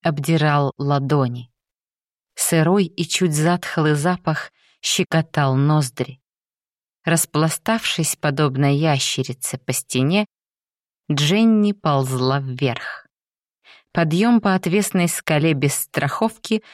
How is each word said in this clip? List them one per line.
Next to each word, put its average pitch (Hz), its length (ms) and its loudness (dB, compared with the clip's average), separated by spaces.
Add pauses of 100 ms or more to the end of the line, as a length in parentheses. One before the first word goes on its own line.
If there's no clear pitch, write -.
обдирал 147 720 0
ладони. 135 760 0 (840)
Сырой 170 500 2
и 165 240 -6
чуть 170 260 0
затхлый 156 600 0
запах 160 580 -2 (300)
щекотал 151 760 0
ноздри. 139 640 0 (840)
Распластавшись, 160 1120 -2
подобно 143 600 0
ящерице, 139 800 -2
по - 160 -8
стене, 156 540 0 (840)
Дженни 208 600 2
ползла 135 680 0
вверх. 131 680 -6 (880)
Подъем 185 500 2
по 190 120 2
отвесной 185 540 0
скале 156 460 0
без 139 220 0
страховки - 840 -4 (120)